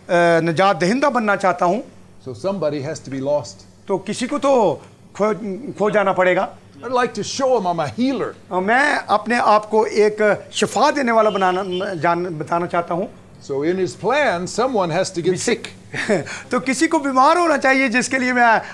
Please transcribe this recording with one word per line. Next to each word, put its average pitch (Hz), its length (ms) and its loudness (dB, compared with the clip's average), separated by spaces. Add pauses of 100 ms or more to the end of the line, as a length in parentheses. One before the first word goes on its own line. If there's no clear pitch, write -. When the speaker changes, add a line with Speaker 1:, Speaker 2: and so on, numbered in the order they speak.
(400)
Speaker 1:
निजात 170 360 2
दहिंदा 226 340 2
बनना 220 260 0
चाहता 185 300 0
हूँ। 202 180 0 (440)
Speaker 2:
So 127 180 -10
somebody 156 420 -2
has 160 120 -8
to - 140 -16
be 135 60 -6
lost. 139 460 -4 (220)
Speaker 1:
तो 196 100 0
किसी 214 280 -6
को 277 120 -4
तो 240 440 2 (340)
खो, 214 180 0 (380)
खो 202 180 -2
जाना 196 220 2
पड़ेगा। 185 420 0 (320)
Speaker 2:
"I'd 254 100 -4
like 247 180 0
to 208 100 -6
show - 240 -2
him 226 180 0
I'm 165 140 -2
a 147 100 -4 (100)
healer." 220 520 -4
Speaker 1:
और 185 100 0
मैं 262 320 2
अपने 208 440 -2
आप 214 280 2
को 214 200 2
एक 208 680 2
शिफा - 380 2
देने 269 220 0
वाला 220 180 4
बनाना, 185 640 -2
जान, 170 300 0
बताना 170 420 -4
चाहता 175 280 -2
हूँ। 180 140 -4 (420)
Speaker 2:
So 139 40 -4
in 156 220 -2
his 185 140 -2 (140)
plan, 214 420 0 (140)
someone 214 380 0
has 190 120 -2
to 170 120 -6
get 185 100 2
Speaker 1:
Be - 160 -4
Speaker 2:
sick. - 180 -2 (440)
Speaker 1:
<laughs> - 400 -4
तो 247 100 -2
किसी 262 260 0
को 330 120 0
बीमार 277 400 2
होना 339 180 2
चाहिए 269 320 2
जिसके 240 300 0
लिए 247 140 -2
मैं 233 300 4 (120)